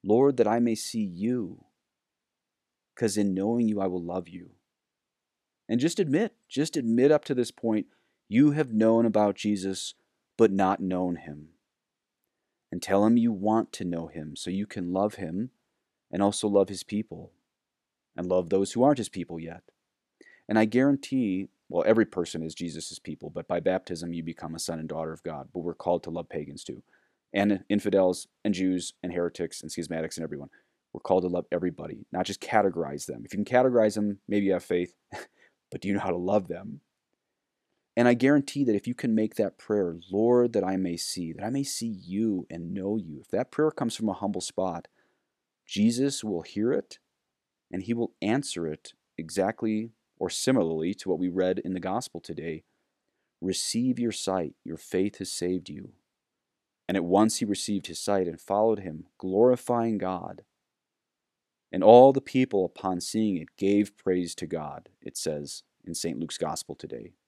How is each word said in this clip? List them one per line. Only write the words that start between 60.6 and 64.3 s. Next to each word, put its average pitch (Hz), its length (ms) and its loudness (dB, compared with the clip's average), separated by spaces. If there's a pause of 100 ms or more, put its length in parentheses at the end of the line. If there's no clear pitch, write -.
And 90 120 -2
all 123 280 12
the 135 100 0
people, 107 440 0
upon 90 340 -6
seeing 104 380 -2
it, 80 180 -12
gave 101 400 2
praise 90 400 -2